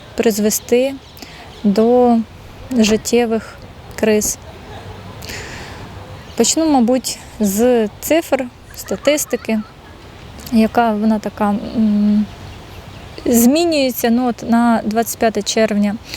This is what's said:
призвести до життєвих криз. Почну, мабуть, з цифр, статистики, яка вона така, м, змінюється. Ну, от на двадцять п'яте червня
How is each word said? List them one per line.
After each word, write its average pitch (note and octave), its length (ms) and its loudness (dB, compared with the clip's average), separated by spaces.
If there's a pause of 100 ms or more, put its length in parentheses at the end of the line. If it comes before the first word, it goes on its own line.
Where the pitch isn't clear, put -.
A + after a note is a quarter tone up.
(160)
призвести A#3 800 2 (680)
до A#3 540 4 (540)
життєвих A3+ 840 2 (440)
криз. G#3+ 380 2 (2000)
Почну, D#4 340 2
мабуть, B3+ 500 2 (200)
з A3 480 2 (120)
цифр, D4 460 0 (300)
статистики, A3+ 840 -2 (920)
яка A3+ 400 4
вона G#3+ 280 2
така, G#3 300 -2
м, G#3 760 2 (1000)
змінюється. C4 840 2
Ну, B3 180 2
от A#3+ 220 -6
на A#3 360 2
двадцять A3 340 -2
п'яте A3 220 0
червня G#3 540 0 (220)